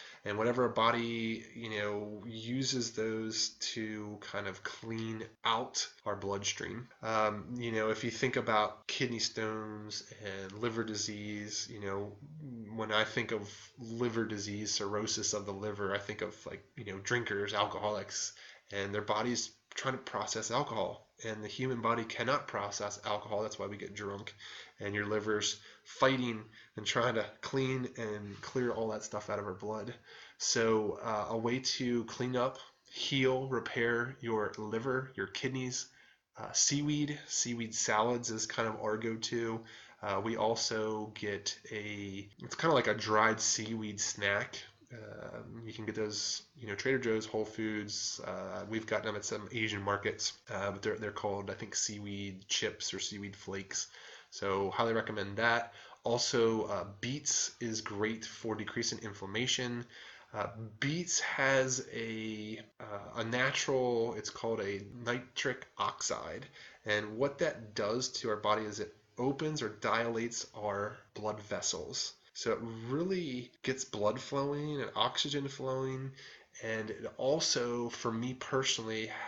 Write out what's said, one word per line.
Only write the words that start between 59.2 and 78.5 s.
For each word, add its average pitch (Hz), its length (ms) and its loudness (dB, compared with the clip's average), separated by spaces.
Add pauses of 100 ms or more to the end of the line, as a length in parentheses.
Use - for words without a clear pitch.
Uh, 104 140 0 (300)
beets 165 420 0
has 131 680 4
a, 110 720 -4 (180)
uh, 104 420 -6
a 110 40 0
natural, 123 920 2
it's - 120 -6
called 113 300 -2
a 98 220 -2 (240)
nitric 127 600 -2 (120)
oxide. - 640 -2 (400)
And 107 320 2
what 139 220 2
that 113 360 -2
does 113 340 2
to - 200 -2
our 107 80 4
body 107 280 4
is 104 160 -4
it - 140 -6 (220)
opens 143 460 2
or 107 80 0 (100)
dilates 117 760 2
our 104 440 -2 (160)
blood 107 260 -2
vessels. - 720 -2 (220)
So - 180 0
it - 80 0 (280)
really 156 640 0 (120)
gets 127 220 0
blood 107 340 2
flowing 143 640 0
and 117 160 -2
oxygen 139 520 2
flowing. 131 640 -2 (500)
And 110 260 -2
it 107 300 -6
also, 120 720 4
for - 200 -2
me 120 220 0
personally, 113 800 0 (160)